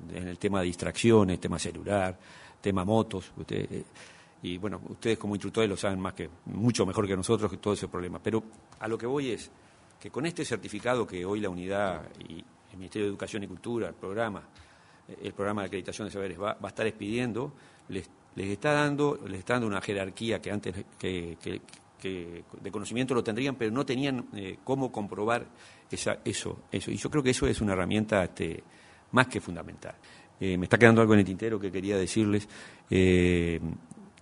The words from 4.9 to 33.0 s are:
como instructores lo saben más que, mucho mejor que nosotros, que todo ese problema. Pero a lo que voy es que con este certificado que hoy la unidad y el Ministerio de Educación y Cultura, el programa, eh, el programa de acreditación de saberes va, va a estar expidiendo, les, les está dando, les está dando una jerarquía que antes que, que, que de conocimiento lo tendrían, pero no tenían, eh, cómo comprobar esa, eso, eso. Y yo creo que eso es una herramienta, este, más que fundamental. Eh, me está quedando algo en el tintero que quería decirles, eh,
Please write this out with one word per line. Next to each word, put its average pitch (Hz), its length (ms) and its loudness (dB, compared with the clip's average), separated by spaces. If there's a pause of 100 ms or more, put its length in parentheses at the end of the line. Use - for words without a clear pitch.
como 104 180 -4
instructores 98 340 0
lo 92 80 -2
saben 95 240 -2
más 92 140 -4
que, 82 140 -8 (180)
mucho 104 380 2
mejor 95 220 0
que 95 80 2
nosotros, 101 340 2
que 95 60 -6
todo 101 200 0
ese 90 120 -6
problema. 87 340 -6
Pero 110 220 0 (340)
a 110 120 -6
lo 113 80 -2
que 113 80 -8
voy 135 240 -2
es - 200 -6 (480)
que - 140 -16
con 127 140 -4
este 170 180 -4
certificado 104 640 -2
que 90 160 -6
hoy 104 160 -2
la 104 80 -2
unidad 90 540 -2 (260)
y 82 160 -14 (300)
el 92 40 -16
Ministerio 95 280 -4
de 101 60 0
Educación 98 320 -6
y 95 40 -10
Cultura, 104 400 -6
el 82 60 -8
programa, 101 500 -6 (640)
eh, - 160 -16
el 101 80 -6
programa 104 300 -2
de 95 60 -4
acreditación 95 420 -8
de - 20 -12
saberes 95 260 -6
va, 104 180 -2
va 101 100 -10
a - 20 -6
estar 110 180 -2
expidiendo, 117 680 -4 (340)
les, 92 220 -8 (260)
les 98 140 -4
está 147 240 0
dando, 143 520 2
les 95 140 -8
está 123 140 -2
dando 120 140 2
una 101 120 0
jerarquía 98 640 -2
que 90 100 -6
antes 101 240 -4 (240)
que, 85 420 -4
que, 95 200 -6 (400)
que 85 420 -8 (160)
de 98 100 -10
conocimiento 110 440 -2
lo 120 100 4
tendrían, 123 320 -2
pero 110 160 -2
no 135 140 0
tenían, 131 400 0 (100)
eh, 95 300 -8
cómo 131 260 0
comprobar 110 540 -2 (440)
esa, - 360 -2
eso, 92 440 -4
eso. - 220 -4
Y 107 60 -2
yo 110 120 -4
creo 147 140 0
que 127 60 4
eso 131 180 2
es 117 140 0
una 104 100 2
herramienta, 95 540 2
este, 85 360 -6 (520)
más 123 140 6
que 104 120 -4
fundamental. 85 560 -10 (420)
Eh, 92 200 2
me 92 80 2
está - 120 6
quedando 113 220 10
algo 110 140 8
en 104 80 10
el 92 40 6
tintero 104 320 -2
que 98 140 -4
quería 98 240 -2
decirles, 104 540 2 (400)
eh, 90 680 6 (640)